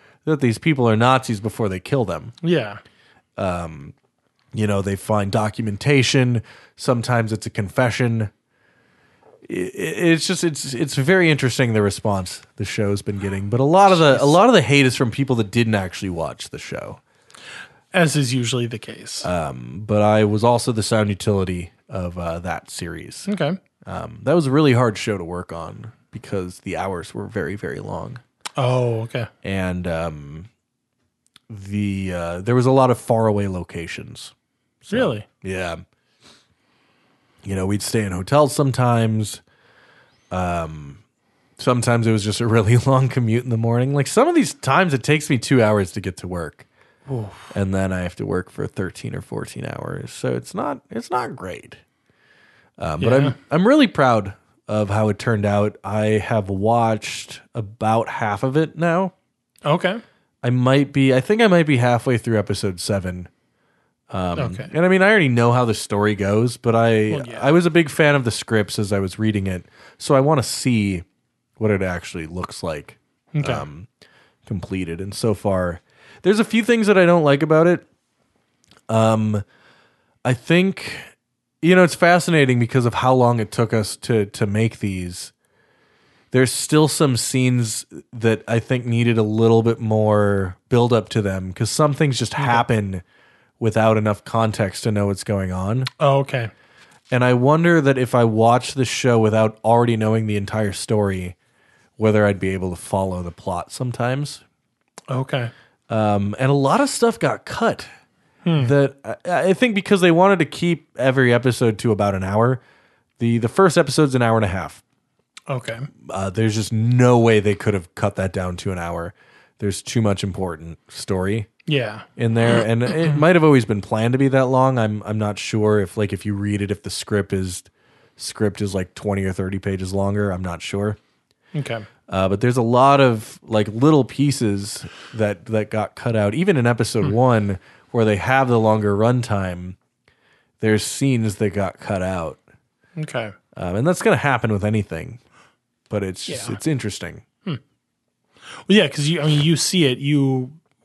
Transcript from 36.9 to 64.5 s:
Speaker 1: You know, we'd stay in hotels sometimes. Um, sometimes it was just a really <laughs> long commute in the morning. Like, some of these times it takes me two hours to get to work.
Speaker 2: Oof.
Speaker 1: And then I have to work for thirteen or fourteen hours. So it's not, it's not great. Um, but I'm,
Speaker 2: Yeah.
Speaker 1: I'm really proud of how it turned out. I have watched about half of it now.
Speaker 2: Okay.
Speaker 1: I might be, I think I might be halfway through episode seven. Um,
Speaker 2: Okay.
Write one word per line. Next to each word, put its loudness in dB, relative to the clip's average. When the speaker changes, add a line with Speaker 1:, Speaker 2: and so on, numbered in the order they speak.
Speaker 1:
You -8
know, -4
we'd -2
stay -2
in -6
hotels 2
sometimes. 0
Um, -6
sometimes 0
it 4
was 2
just -4
a 0
really 4
<laughs> 2
long 4
commute 0
in -8
the 0
morning. 0
Like, 0
some 2
of 2
these 0
times 2
it -2
takes 0
me 2
two 2
hours 2
to -8
get -8
to -12
work. -10
Speaker 2:
Oof. -10
Speaker 1:
And -2
then 0
I -4
have -8
to -8
work -4
for -8
thirteen -8
or -10
fourteen -12
hours. -10
So -6
it's -10
not, -6
it's -12
not -6
great. -14
Um, -6
but 2
I'm, 4
Speaker 2:
Yeah. 0
Speaker 1:
I'm 2
really 6
proud 2
of -2
how 0
it -2
turned -2
out. 0
I -4
have 0
watched -2
about -2
half -4
of -2
it -2
now. -2
Speaker 2:
Okay. 0
Speaker 1:
I 0
might 2
be, 4
I 4
think 0
I 6
might 4
be 2
halfway 2
through -2
episode -4
seven. -6
Um, -4
Speaker 2:
Okay. -8